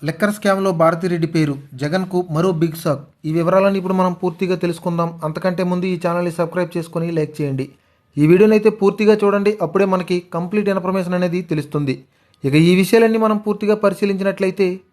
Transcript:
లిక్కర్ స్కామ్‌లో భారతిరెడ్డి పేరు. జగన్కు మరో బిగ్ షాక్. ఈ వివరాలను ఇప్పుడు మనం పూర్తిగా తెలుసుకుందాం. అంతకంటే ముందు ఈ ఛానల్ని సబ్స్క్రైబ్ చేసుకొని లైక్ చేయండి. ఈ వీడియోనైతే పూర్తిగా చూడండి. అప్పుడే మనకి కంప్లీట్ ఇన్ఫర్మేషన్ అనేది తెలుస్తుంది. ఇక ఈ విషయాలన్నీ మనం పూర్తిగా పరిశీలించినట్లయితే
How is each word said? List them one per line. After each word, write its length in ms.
లిక్కర్ 300
స్కామ్‌లో 380
భారతిరెడ్డి 560
పేరు. 280
జగన్కు 580
మరో 200
బిగ్ 320
షాక్. 180
ఈ 80
వివరాలను 440
ఇప్పుడు 160
మనం 200
పూర్తిగా 420
తెలుసుకుందాం. 540
అంతకంటే 400
ముందు 220
ఈ 120
ఛానల్ని 340
సబ్స్క్రైబ్ 460
చేసుకొని 340
లైక్ 220
చేయండి. 320
ఈ 100
వీడియోనైతే 420
పూర్తిగా 440
చూడండి. 480
అప్పుడే 240
మనకి 380
కంప్లీట్ 360
ఇన్ఫర్మేషన్ 440
అనేది 280
తెలుస్తుంది. 540
ఇక 120
ఈ 200
విషయాలన్నీ 420
మనం 200
పూర్తిగా 380
పరిశీలించినట్లయితే 920